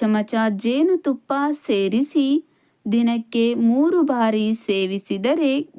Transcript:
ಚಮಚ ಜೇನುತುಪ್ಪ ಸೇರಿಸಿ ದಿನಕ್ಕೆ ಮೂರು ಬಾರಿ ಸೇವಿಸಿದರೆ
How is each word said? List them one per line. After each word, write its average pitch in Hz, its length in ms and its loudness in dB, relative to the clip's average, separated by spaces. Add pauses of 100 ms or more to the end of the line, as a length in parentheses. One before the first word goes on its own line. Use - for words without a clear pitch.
ಚಮಚ 214 340 0 (300)
ಜೇನುತುಪ್ಪ 285 680 0 (320)
ಸೇರಿಸಿ 233 640 0 (580)
ದಿನಕ್ಕೆ 233 600 0 (240)
ಮೂರು 320 320 2
ಬಾರಿ 226 440 0 (200)
ಸೇವಿಸಿದರೆ 202 880 -2 (240)